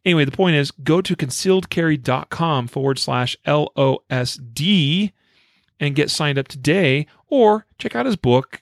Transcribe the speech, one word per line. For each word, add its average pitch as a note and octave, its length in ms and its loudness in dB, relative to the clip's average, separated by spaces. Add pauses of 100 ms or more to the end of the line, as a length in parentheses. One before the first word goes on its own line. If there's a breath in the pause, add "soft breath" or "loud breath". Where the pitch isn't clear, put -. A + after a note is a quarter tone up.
Anyway, E3 200 2
the C3+ 60 -2
point F3 260 2
is, C#3+ 140 0
go D#3 320 0
to F3+ 140 -4
concealed F#3 520 -2
carry D#3+ 300 0
dot B2+ 320 -4
com D3 380 -2
forward C3+ 300 -2
slash B2 460 -4
L D3 320 0
O C3+ 320 0
S B2+ 280 -4
D D3+ 760 0 (680)
and C#3+ 120 -2
get C#3+ 160 2
signed C#3+ 280 -2
up C3+ 80 -2
today, C#3+ 600 0 (220 soft breath)
or A3 360 4 (140)
check - 180 -6
out A#3+ 80 -2
his A#3 120 -2
book, B2+ 460 0